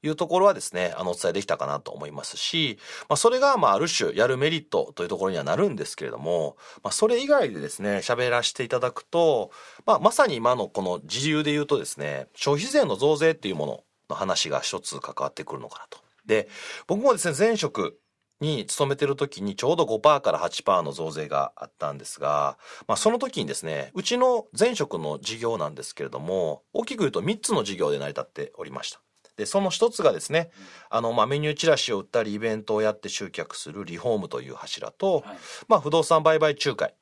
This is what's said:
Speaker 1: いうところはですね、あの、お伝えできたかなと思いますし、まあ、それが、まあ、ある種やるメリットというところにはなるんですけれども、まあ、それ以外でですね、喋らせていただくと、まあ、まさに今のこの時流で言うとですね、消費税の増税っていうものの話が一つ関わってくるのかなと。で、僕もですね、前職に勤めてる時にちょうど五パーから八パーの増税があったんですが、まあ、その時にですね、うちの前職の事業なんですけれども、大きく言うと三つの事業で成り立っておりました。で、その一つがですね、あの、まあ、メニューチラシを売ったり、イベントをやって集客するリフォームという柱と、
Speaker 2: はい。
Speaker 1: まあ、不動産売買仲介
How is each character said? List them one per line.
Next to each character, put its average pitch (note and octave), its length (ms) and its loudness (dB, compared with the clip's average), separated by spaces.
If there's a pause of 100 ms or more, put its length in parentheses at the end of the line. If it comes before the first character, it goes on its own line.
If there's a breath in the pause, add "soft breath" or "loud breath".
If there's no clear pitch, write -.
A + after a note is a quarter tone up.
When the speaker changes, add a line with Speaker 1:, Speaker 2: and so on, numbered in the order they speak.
Speaker 1:
い - 60 -4
う D#3 80 -2
と E3+ 100 -2
こ F3 120 2
ろ F#3+ 80 8
は G3 80 8
で - 60 -6
す - 120 -8
ね、 F2+ 240 -2
あ F#2 80 -4
の、 F2+ 60 0
お F2 40 -2
伝 F2 160 0
え - 40 -4
で G2+ 80 -2
き - 20 -8
た E2 140 0
か C#2+ 80 -4
な D2 140 -2
と - 100 -12
思 D2 160 -12
い D2 60 -12
ま C#2+ 120 -12
す - 140 -12
し、 D3 400 -2 (320 loud breath)
ま D3+ 40 4
あ、 - 40 2
そ A#3 100 4
れ B3+ 120 4
が、 C#4 180 4
ま D3 100 6
あ、 G2 60 6
あ G2 40 4
る E3 100 2
種 F#2 260 -2
や A2 120 4
る B2+ 120 2
メ C#3+ 100 2
リ D#3+ 120 0
ッ - 40 -20
ト - 300 -2
と - 80 -6
い F2+ 40 -2
う - 40 -8
と F#2 80 -4
こ F#2+ 80 0
ろ F#2+ 60 0
に F2 40 -2
は C#2+ 80 -2
な D2+ 100 2
る F#3+ 140 2
ん B2+ 80 -4
で - 80 -6
す - 120 -10
け C#2 100 -8
れ A#1+ 40 -6
ど A#1 80 -10
も、 D#2 380 -2 (260 loud breath)
ま G#2 60 -6
あ、 - 40 -4
そ A3 160 2
れ A#3+ 120 2
以 C#4 60 -6
外 C4+ 260 4
で E2 80 -8
で C#2+ 80 -6
す - 120 -10
ね、 G2+ 180 0
喋 B2 320 0
ら A#2+ 120 2
せ - 120 -2
て C3 100 -4
い A2+ 40 -8
た B2+ 120 0
だ B2 100 0
く - 140 -12
と、 D#3 460 2 (340 loud breath)
ま A3 120 6
あ、 - 20 0
ま G3 140 4
さ C#4 140 6
に D3+ 100 -2
今 A#2+ 180 2
の G#2 140 -2
こ - 120 -4
の F2+ 200 -2
時 B2 280 -4
流 D3+ 140 2
で D3 100 0
言 D3 100 0
う C#3+ 40 -4
と C#3 120 2
で - 60 -4
す - 140 -8
ね、 C#2+ 360 -6
消 C#3+ 220 2
費 G3+ 140 -4
税 C#4 160 4
の G#2+ 100 0
増 C#3+ 200 4
税 D#3+ 160 4
っ - 20 -2
て A2+ 140 -6
い F#2+ 40 -2
う E2 40 -4
も D2 100 -2
の A1 180 -8 (240)
の - 80 -6
話 F#2+ 320 0
が C#2+ 120 0
一 - 200 -6
つ - 200 -10
関 - 180 -12
わ C2+ 100 -2
っ - 60 -8
て - 100 -10
く - 120 -10
る C2 40 -10
の A#1+ 80 -14
か - 120 -16
な - 100 -18
と。 - 80 -20 (260)
で、 A2 240 0 (380 loud breath)
僕 G#3 160 0
も C4+ 100 6
で G3+ 60 2
す F3 100 -2
ね、 D3 100 -2
前 A3 200 4
職 G#2 400 -4 (420)
に D3 260 -2
勤 C#3 220 -2
め C#3 60 0
て C#3 100 0
る C#3 120 0
時 - 260 -6
に G2+ 140 -4
ち - 80 -6
ょ C#3+ 80 4
う F3 40 2
ど E3 80 2
五 A2 140 0
パ D3 200 6
ー - 20 0
か G2+ 100 2
ら D#2 80 2
八 - 240 -4
パ F#2+ 160 4
ー E2 40 2
の C#2+ 100 -6
増 D#2+ 180 -6
税 D2+ 160 -6
が C#2+ 300 0
あ - 80 -14
っ - 120 -20
た D2+ 140 -6
ん C#2+ 80 -10
で C2+ 60 -18
す - 160 -14
が、 C#2+ 360 0 (300 loud breath)
ま - 80 0
あ、 - 20 0
そ - 140 4
の A#3+ 80 -2
時 B3+ 220 -4
に G2+ 80 -4
で G2+ 60 -8
す - 100 -10
ね、 D2 300 -6
う F#3 100 -6
ち A#3+ 120 0
の B3 300 2 (100)
前 A#3 200 2
職 - 240 -4
の D2+ 180 -4
事 A2+ 220 -10
業 A#2 180 -2
な D2+ 100 -2
ん D2+ 60 -10
で C2+ 80 -14
す - 100 -12
け D2 120 -10
れ C2 40 -8
ど C2+ 120 -8
も、 E2 420 -2 (100)
大 A#3 120 0
き C4+ 100 -8
く A3 60 -8
言 D3+ 80 2
う - 20 0
と - 100 -2
三 G#3 200 -2
つ - 120 -2
の C3 120 2
事 G2 120 -6
業 D#2 140 2
で C#2+ 80 0
成 C#2 80 -4
り D2 60 -6
立 C#2 80 -4
っ - 40 -6
て - 320 -10
お F#2 60 -12
り C#2+ 80 -12
ま C2 140 -10
し - 80 -8
た。 - 80 -18 (360)
で、 G#2+ 80 -6
そ G3 160 0
の F#3+ 100 0
一 A#3 200 2
つ - 140 -6
が C3 80 6
で E2 80 -2
す - 100 -10
ね、 E3 200 2 (380 loud breath)
あ A2+ 120 0
の、 A#2 120 -2
ま A2+ 120 4
あ、 - 20 2
メ C#3+ 140 0
ニ D3+ 80 -2
ュ D3+ 40 -2
ー D3 40 -4
チ E3 100 0
ラ D3+ 100 8
シ - 160 -2
を G2 60 0
売 F#2+ 60 -6
っ - 20 -16
た A#2 160 0
り、 G#2+ 100 -4
イ G#2+ 60 -4
ベ A2+ 160 -2
ン G#2+ 80 -6
ト G#2+ 140 0
を G#2+ 60 2
や G#2+ 100 2
っ - 80 -8
て G2 80 -12
集 F#2+ 240 -6
客 - 240 -8
す - 160 -12
る F#2+ 120 -10
リ E2+ 120 -10
フ - 80 -12
ォ A#2 120 2
ー - 40 -2
ム E2+ 80 -8
と B1+ 120 -6
い C2 100 -14
う B1 40 -12
柱 - 380 -10
と、 F#3 340 0
Speaker 2:
は - 60 -14
い。 - 60 -16 (280 loud breath)
Speaker 1:
ま A3 120 6
あ、 - 20 4
不 C#3+ 100 -4
動 D#3+ 140 4
産 D#3+ 180 4
売 D#3+ 160 6
買 D3+ 160 4
仲 D3 220 -2
介 - 260 -2